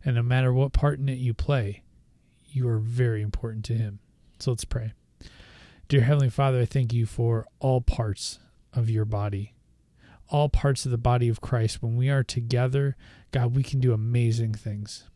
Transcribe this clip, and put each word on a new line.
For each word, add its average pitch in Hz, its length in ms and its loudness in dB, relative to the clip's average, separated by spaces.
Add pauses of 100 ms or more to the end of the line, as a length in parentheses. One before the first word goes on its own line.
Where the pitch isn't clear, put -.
And 123 120 2
no 117 80 2
matter 127 280 2
what 135 200 2
part 147 260 2
in 135 100 -2
it 127 120 -4
you 120 140 0
play, 107 500 -2 (640)
you 131 180 -2
are 113 140 0
very 117 420 0
important 110 440 -6
to 113 80 -2
him. 104 260 -4 (400)
So 131 100 -2
let's 117 140 -4
pray. 113 280 -6 (920)
Dear 139 140 4
Heavenly 135 300 4
Father, 131 320 2
I - 20 4
thank 120 280 0
you 117 140 0
for 117 400 0 (140)
all 131 200 2
parts - 600 -2 (320)
of 113 180 0
your 110 140 0
body, 101 500 -4 (760)
all 147 200 2
parts - 360 2
of 131 60 -2
the 120 80 0
body 120 300 2
of 113 120 -2
Christ. 113 420 -2
When 113 140 -2
we 127 120 0
are 139 140 2
together, 127 760 -2 (360)
God, 123 220 0
we 135 100 2
can 135 160 -2
do 123 120 4
amazing 113 640 0
things. 104 500 -10 (100)